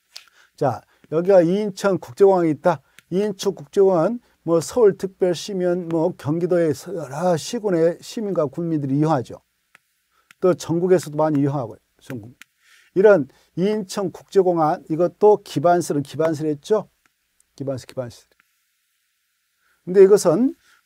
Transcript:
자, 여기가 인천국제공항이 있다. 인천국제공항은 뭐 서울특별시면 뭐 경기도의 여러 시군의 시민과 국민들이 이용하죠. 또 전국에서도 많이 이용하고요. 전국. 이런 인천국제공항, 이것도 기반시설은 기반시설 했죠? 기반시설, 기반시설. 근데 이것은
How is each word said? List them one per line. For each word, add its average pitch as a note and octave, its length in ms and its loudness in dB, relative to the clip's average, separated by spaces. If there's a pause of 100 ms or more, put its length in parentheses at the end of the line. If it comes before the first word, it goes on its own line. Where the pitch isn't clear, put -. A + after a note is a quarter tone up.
(560)
자, B2+ 260 -2 (300)
여기가 F3+ 300 4
인천국제공항이 F#3+ 1080 0
있다. D#3 300 -2 (280)
인천국제공항은 F#3+ 1080 -2 (240)
뭐 E3 180 0
서울특별시면 F#3 1300 -2
뭐 E3 280 -2
경기도의 E3 560 -2 (200)
여러 D#3+ 420 -4
시군의 F3 640 -2
시민과 F#3+ 460 -4
국민들이 D3 520 -4
이용하죠. D3 440 -2 (960)
또 F3+ 140 2
전국에서도 E3+ 640 -2
많이 D#3 240 0
이용하고요. C3+ 360 -4 (240)
전국. A#2 340 -16 (580)
이런 F#3+ 340 4 (280)
인천국제공항, F#3 1300 -2
이것도 F#3 540 2
기반시설은 D#3+ 600 0
기반시설 D#3 440 -4
했죠? E3 400 -4 (680)
기반시설, C3 320 -10
기반시설. - 400 -14 (1600)
근데 F#3+ 200 6
이것은 F#3+ 520 4 (300)